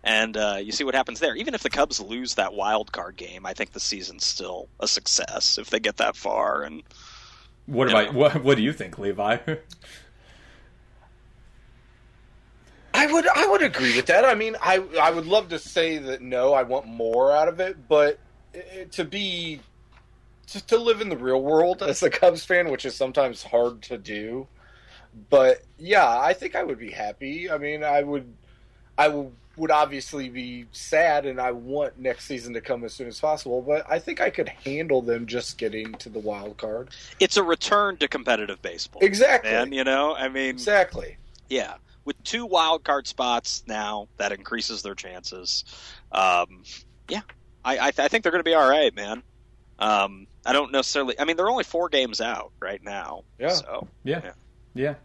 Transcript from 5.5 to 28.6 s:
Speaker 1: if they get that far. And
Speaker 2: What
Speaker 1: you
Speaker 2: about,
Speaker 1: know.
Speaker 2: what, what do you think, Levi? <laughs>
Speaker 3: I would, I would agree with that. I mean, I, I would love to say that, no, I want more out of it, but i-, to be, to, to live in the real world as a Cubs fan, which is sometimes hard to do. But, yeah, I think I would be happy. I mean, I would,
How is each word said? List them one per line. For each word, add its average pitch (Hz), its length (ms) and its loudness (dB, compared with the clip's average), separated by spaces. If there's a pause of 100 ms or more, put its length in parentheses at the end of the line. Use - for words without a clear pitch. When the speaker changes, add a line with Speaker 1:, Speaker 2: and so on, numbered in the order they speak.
Speaker 1:
if - 140 -10
they 110 80 0
get 110 200 -2
that 110 180 0
far. 101 480 -2
And 78 180 -12 (840)
Speaker 2:
What 127 220 2
Speaker 1:
you 98 80 4
Speaker 2:
about, 107 160 4
Speaker 1:
know. 127 60 -2
Speaker 2:
what, 147 240 4
what 135 140 6
do 107 80 0
you 143 80 0
think, 92 260 -10
Levi? 101 440 0
<laughs> 156 140 -6 (3250)
Speaker 3:
I 277 200 4
would, 330 160 4
I 339 180 4
would 392 160 6
agree 131 340 2
with 127 100 2
that. 185 180 6
I 254 100 8
mean, 220 280 -2
I, 185 200 4 (180)
I 160 100 6
would 165 160 -4
love 190 220 2
to 165 100 -6
say 165 400 -2
that, 135 240 -6
no, 127 320 2
I 131 80 4
want 123 240 -2
more 117 460 2
out 156 160 6
of 165 100 -4
it, 185 300 -6
but 147 300 6 (360)
i-, 180 380 -16
to 175 120 -4
be, 170 560 -6 (880)
to, - 200 -14
to 226 100 4
live 233 220 2
in 214 80 -4
the 165 80 -4
real 127 260 0
world 165 400 4
as 185 220 -2
a 151 60 4
Cubs 170 340 4
fan, 175 260 2
which 131 140 -4
is 131 100 -6
sometimes 131 480 -2
hard 120 400 0
to 123 160 -12
do. 107 480 -10 (840)
But, - 340 6 (160)
yeah, 175 280 4 (120)
I 156 160 4
think 147 200 -8
I 180 80 -2
would 143 160 -4
be 110 140 -14
happy. 139 580 -8
I 151 80 -2
mean, 147 240 -6
I 147 200 2
would, 139 300 -6 (640)